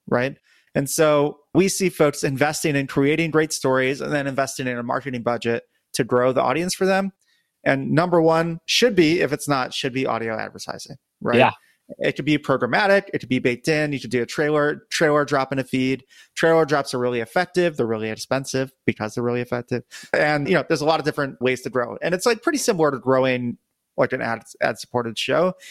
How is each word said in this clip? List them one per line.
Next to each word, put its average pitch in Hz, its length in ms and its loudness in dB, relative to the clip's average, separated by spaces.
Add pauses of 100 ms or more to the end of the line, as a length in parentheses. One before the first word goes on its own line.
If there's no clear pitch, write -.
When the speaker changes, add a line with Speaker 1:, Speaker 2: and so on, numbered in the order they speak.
Speaker 1:
right? 131 300 0 (380)
And 139 140 0
so 151 500 2 (140)
we 190 140 4
see 185 220 0
folks 151 340 0
investing 147 540 0
in 135 100 -2
creating 151 440 2
great 156 200 2
stories 131 480 0
and 139 140 -4
then 143 140 -2
investing 135 400 -4
in 123 100 -4
a 120 60 -6
marketing 127 400 -6
budget 117 400 -2 (300)
to 135 120 0
grow 123 260 2
the 123 100 2
audience 147 320 0
for 190 120 -2
them. 190 260 2 (540)
And 139 260 0
number 170 300 4
one 165 440 2
should 233 300 2
be, 170 260 4
if 139 100 0
it's 147 160 -6
not, 131 260 -2
should 131 200 -6
be 131 120 -2
audio 113 320 -4
advertising, 104 600 -12 (240)
right? 120 160 2
Speaker 2:
Yeah. 123 140 6 (480)
Speaker 1:
It 147 180 -2
could 139 80 -6
be 147 120 2
programmatic. 175 680 2 (100)
It 127 60 -2
could 120 100 -10
be 127 100 0
baked 123 300 -2
in. 151 240 0
You 131 80 -6
could 120 80 -10
do 123 120 0
a 117 40 -2
trailer, 147 640 -2
trailer 147 340 2
drop 135 300 -2
in 135 60 -4
a 131 40 -2
feed. 131 400 -2 (320)
Trailer 165 300 4
drops 143 280 -2
are 127 60 -2
really 123 220 0
effective. 175 560 0
They're 120 100 2
really 110 220 -4
expensive 131 640 -4 (120)
because 107 300 -2
they're 123 80 -4
really 120 160 -2
effective. 120 440 -6 (280)
And, 151 380 0
you 185 60 2
know, 143 120 0
there's 151 140 0
a 147 40 -2
lot 156 140 2
of 139 60 -4
different 139 340 -4
ways 127 220 0
to - 80 -8
grow. 117 320 -4
And 165 120 -2
it's, 180 120 -2
like, 233 160 0
pretty 302 160 -2
similar 160 340 2
to 131 80 -4
growing, 127 580 0 (380)
like, 127 160 0
an 127 100 -4
ad, 113 220 -6 (180)
ad 127 160 0
supported 117 400 -6
show, 165 360 0 (180)